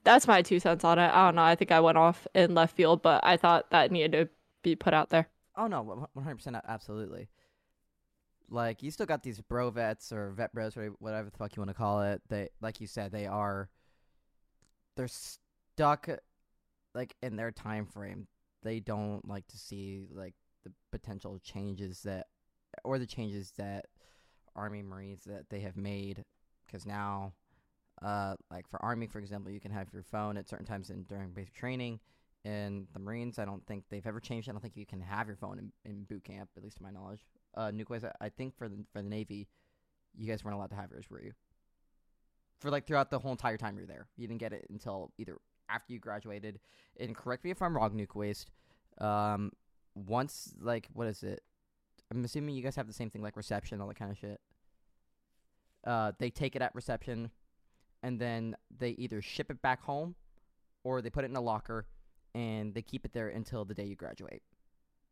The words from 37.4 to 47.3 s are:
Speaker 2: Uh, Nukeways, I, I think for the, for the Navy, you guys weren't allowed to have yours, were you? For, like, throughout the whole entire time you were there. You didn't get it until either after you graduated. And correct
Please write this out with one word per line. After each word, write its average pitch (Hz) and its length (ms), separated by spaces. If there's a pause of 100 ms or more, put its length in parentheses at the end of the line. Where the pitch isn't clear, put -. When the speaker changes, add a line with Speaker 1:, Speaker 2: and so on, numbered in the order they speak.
Speaker 2:
Uh, 110 160
Nukeways, 110 320
I, - 220
I 104 40
think 131 260
for 113 140
the, 101 240
for 101 80
the 101 80
Navy, 104 380 (680)
you 110 120
guys 110 160
weren't 104 120
allowed 98 140
to 101 60
have 95 160
yours, 67 180
were - 120
you? 107 120 (1300)
For, 143 100
like, 143 180
throughout 139 220
the 139 100
whole 131 120
entire 113 260
time 104 180
you 95 60
were 90 60
there. 78 280
You 117 120
didn't 113 120
get 110 140
it - 160
until 98 480
either 95 200 (320)
after 117 220
you 117 80
graduated. 104 600 (400)
And 120 160
correct - 280